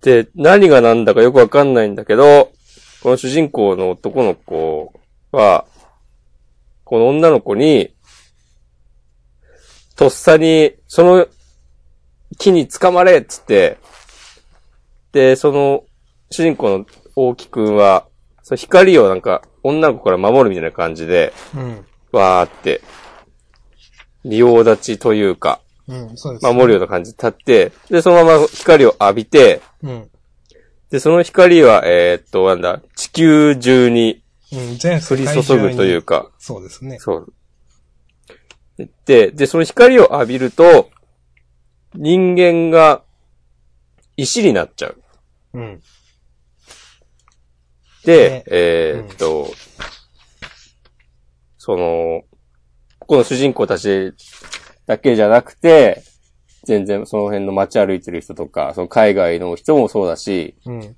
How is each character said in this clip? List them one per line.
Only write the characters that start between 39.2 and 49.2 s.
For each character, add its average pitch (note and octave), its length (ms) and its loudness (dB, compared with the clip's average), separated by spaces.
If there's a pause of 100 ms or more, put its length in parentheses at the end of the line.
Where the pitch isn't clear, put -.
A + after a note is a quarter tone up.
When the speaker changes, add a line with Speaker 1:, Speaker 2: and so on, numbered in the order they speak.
Speaker 1:
で、 D3 160 -4
そ - 120 -4
の E3 60 0
光 B3 360 2
を F3 120 4
浴 C#3 140 -4
び B2+ 120 -10
る B2+ 120 -6
と、 E3 400 4 (1040)
人 F3+ 420 -2
間 E3+ 340 0
が D#3+ 320 4 (1120)
石 D3 260 -6
に F3 100 2
な F2+ 120 -4
っ - 100 -20
ち - 100 -12
ゃ - 40 -12
う。 - 140 -20 (520)
Speaker 2:
う B2 60 -14
ん。 G#2 220 -20 (2250)
Speaker 1:
で、 D3+ 260 4
Speaker 2:
ね。 B2 160 -14
Speaker 1:
え E2 640 -4
ー - 40 -20
っ - 40 -20
と、 D#2 280 -6